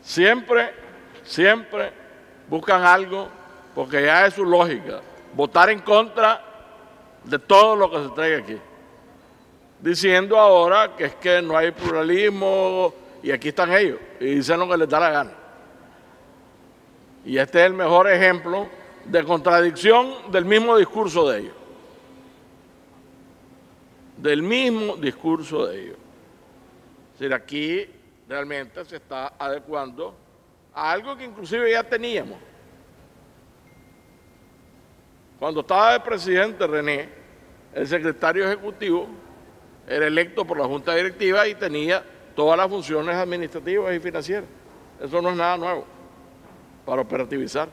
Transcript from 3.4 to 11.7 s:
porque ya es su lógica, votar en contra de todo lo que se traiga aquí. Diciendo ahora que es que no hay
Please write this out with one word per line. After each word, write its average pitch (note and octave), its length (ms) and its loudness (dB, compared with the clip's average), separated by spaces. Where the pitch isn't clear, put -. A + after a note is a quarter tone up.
porque C#3 300 -2
ya E3 220 4
es G3 80 0
su G3+ 100 -4
lógica, E3+ 560 0
votar E3+ 360 4
en G#3 100 -2
contra A3 640 2
de C#3 140 -4
todo G#3 380 6
lo F#3+ 140 2
que D#3+ 120 -4
se C#3 80 -8
traiga D#3 280 -2
aquí. G#2+ 200 -10
Diciendo F#3 580 2
ahora G3 580 6
que E3 80 -4
es C#3+ 120 -6
que F3+ 260 2
no D#3+ 140 -2
hay E3 140 2